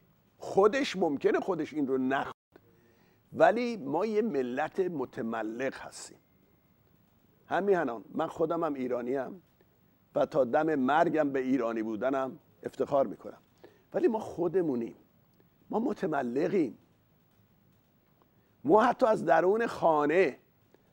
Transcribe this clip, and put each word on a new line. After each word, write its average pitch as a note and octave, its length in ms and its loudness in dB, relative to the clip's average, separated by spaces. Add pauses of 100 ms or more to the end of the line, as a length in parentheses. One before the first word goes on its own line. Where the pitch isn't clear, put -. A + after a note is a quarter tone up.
(380)
خودش G#3+ 580 2
ممکنه F#3 440 0
خودش E3 340 -4
این D3 140 -2
رو C3 100 0
نخواد، C3+ 360 -2 (1000)
ولی G#3+ 440 2
ما D3+ 280 -4
یه G#3+ 160 0
ملت C#3+ 580 -2
متملق A#2+ 960 -6
هستیم. - 420 -18 (1300)
هم E3 160 -2
میهنان، D3+ 480 0
من D#3+ 160 -4
خودم E3 360 -2
هم D#3 100 -2
ایرانی B2 440 -4
ام C#3 240 -10 (760)
و C#3+ 100 2
تا C3+ 180 2
دم D3+ 320 0
مرگم D3 560 2
به C3+ 80 0
ایرانی A#2 440 0
بودنم B2 560 -4 (240)
افتخار C3+ 440 0
می‌کنم، - 300 -14 (560)
ولی G3+ 140 2
ما A3 120 0
خودمونیم، D#3 760 -2 (720)
ما - 100 -2
متملقیم. D#3 960 -2 (1900)
ما G3 200 6
حتی - 220 2
از A3 200 2
درون F#3 420 4
خانه، D#3 720 2 (540)